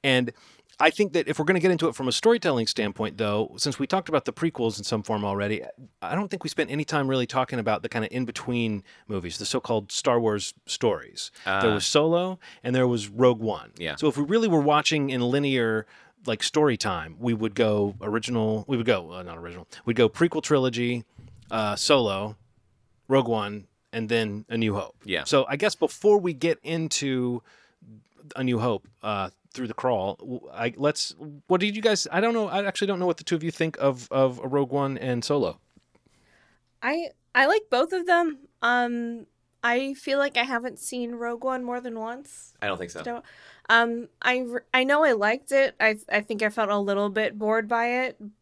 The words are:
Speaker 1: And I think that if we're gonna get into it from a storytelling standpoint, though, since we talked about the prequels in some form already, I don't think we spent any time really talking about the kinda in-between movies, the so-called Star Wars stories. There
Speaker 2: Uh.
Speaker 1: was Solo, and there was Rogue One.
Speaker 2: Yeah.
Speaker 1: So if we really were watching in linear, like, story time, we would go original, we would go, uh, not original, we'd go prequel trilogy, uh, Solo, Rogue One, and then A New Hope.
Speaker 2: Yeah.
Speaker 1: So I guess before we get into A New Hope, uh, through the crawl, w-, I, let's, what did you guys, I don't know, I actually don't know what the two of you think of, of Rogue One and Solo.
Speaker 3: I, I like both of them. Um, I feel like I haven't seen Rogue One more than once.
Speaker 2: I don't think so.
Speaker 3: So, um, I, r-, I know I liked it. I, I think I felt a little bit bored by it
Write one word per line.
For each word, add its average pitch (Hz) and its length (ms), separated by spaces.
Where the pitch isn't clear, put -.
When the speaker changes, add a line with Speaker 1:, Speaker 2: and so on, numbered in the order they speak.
Speaker 1:
And 127 280
I 160 100
think 196 220
that 165 160
if 147 100
we're 151 60
gonna 180 160
get 185 100
into 165 160
it 131 80
from 131 140
a 120 40
storytelling 160 540
standpoint, 107 500
though, 104 420
since - 200
we 139 80
talked 185 220
about 151 160
the - 80
prequels 123 440
in 104 60
some 107 220
form 104 200
already, 101 380
I 135 140
don't 202 120
think 190 140
we 156 80
spent - 180
any 143 160
time 143 220
really 131 220
talking 127 320
about 104 240
the - 40
kinda 110 240
in-between 117 720
movies, 90 320
the 104 80
so-called 113 460
Star 123 260
Wars 107 340
stories. 76 640
There 98 260
Speaker 2:
Uh. 104 40
Speaker 1:
was - 120
Solo, 170 540
and 123 100
there 127 140
was 113 200
Rogue 120 300
One. 107 400
Speaker 2:
Yeah. 80 160
Speaker 1:
So 151 140
if 131 80
we 147 80
really 220 240
were 165 120
watching 147 500
in 131 100
linear, 123 680
like, 110 160
story 147 340
time, 87 440
we 120 140
would 107 200
go 104 460
original, 110 680
we 139 100
would 117 100
go, 90 260
uh, 90 100
not 85 160
original, 85 300
we'd 120 120
go 117 120
prequel 165 340
trilogy, 120 640
uh, 107 240
Solo, 107 580
Rogue 131 220
One, 104 400
and 113 160
then 107 400
A 117 80
New 110 180
Hope. 98 300
Speaker 2:
Yeah. 90 180
Speaker 1:
So 135 260
I 139 60
guess 190 220
before 208 420
we 175 140
get 151 320
into 135 800
A 131 80
New 123 160
Hope, 110 300
uh, 98 260
through 127 160
the 110 60
crawl, 101 440
w-, 123 220
I, 117 240
let's, - 380
what 185 140
did 208 160
you 220 60
guys, 214 280
I 175 100
don't 233 140
know, 214 140
I 196 180
actually 196 220
don't 190 100
know 180 80
what 170 120
the - 40
two - 140
of 156 80
you 165 80
think 160 260
of, 127 320
of 131 320
Rogue 139 300
One 139 260
and 123 260
Solo. 123 360
Speaker 3:
I, 302 260
I 269 120
like 415 240
both 302 220
of 349 140
them. 339 320
Um, 240 640
I 262 320
feel 277 240
like 277 180
I 240 60
haven't 247 360
seen 240 340
Rogue 233 320
One 262 200
more 247 160
than 233 180
once. 240 640
Speaker 2:
I 104 60
don't 95 120
think 87 120
so. 78 120
Speaker 3:
So, 240 200
um, 233 400
I, 254 300
r-, 247 140
I 262 100
know 294 200
I 277 80
liked 220 400
it. 269 280
I, 214 160
I 208 100
think 214 220
I 214 80
felt 214 200
a 208 80
little 202 300
bit 208 300
bored 214 300
by 233 180
it 240 160